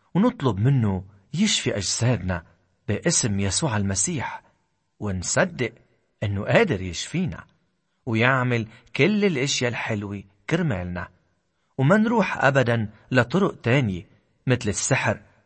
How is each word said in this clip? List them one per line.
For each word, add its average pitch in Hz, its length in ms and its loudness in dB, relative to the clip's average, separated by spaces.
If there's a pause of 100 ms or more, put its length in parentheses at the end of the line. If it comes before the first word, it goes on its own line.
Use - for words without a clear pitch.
(140)
ونطلب 160 460 2
منه 107 440 2 (300)
يشفي 151 440 0
أجسادنا 92 680 -2 (440)
باسم 107 520 0
يسوع 104 380 -2
المسيح، 101 680 -4 (560)
ونصدق 104 720 -2 (520)
إنه 104 220 -2
قادر 165 360 2
يشفينا 92 640 -6 (600)
ويعمل 123 640 2 (280)
كل 202 300 2
الأشياء 139 440 0
الحلوة 101 540 -6 (260)
كرمالنا، 92 580 -2 (680)
وما 147 200 4
نروح 220 400 2
أبدًا 120 520 2 (220)
لطرق 139 500 2
تانية 117 460 0 (400)
مثل 123 220 2
السحر - 520 0 (240)